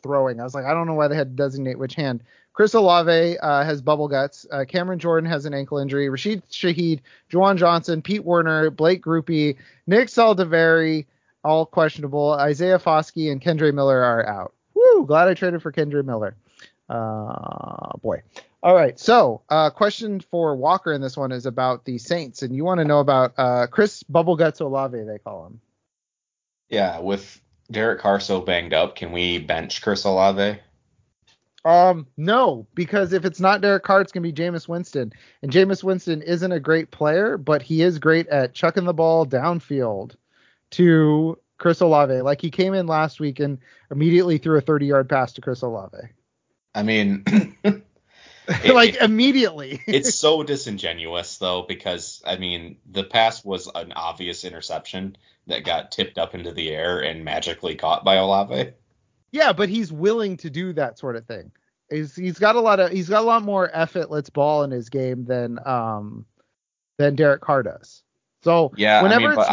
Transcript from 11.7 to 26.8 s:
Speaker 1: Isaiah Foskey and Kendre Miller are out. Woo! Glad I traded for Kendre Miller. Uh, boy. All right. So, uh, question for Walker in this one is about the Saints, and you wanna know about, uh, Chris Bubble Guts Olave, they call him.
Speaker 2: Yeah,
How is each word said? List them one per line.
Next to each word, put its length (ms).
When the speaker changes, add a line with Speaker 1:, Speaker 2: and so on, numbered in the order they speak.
Speaker 1:
Isaiah 480
Foskey 520
and 80
Kendre 360
Miller 240
are 280
out. 280
Woo! 320
Glad 220
I 80
traded 260
for 100
Kendre 320
Miller. 320
Uh, 1120
boy. 220
All 100
right. 260
So, 500
uh, 200
question 500
for 360
Walker 360
in 80
this 160
one 160
is 140
about 400
the 140
Saints, 420
and 140
you 100
wanna 200
know 160
about, 360
uh, 300
Chris 340
Bubble 340
Guts 260
Olave, 420
they 160
call 260
him. 160
Speaker 2:
Yeah, 320